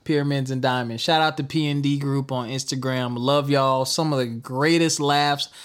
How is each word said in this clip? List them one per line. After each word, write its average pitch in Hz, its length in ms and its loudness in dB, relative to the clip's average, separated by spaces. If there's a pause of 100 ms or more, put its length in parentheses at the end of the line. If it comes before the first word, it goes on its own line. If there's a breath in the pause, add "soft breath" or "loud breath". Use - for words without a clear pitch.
Pyramids 143 460 0
and 131 120 -2
Diamonds. 123 400 -2
Shout 160 180 2
out 156 180 2
to 143 60 -4
P 151 220 -2
N 143 160 0
D 143 160 0
Group 139 320 -2
on 123 180 -4
Instagram. 127 720 -4
Love 139 320 2
y'all. 135 340 2
Some 156 280 0
of 131 80 0
the 123 60 0
greatest 151 720 0
laughs 143 480 2 (160 loud breath)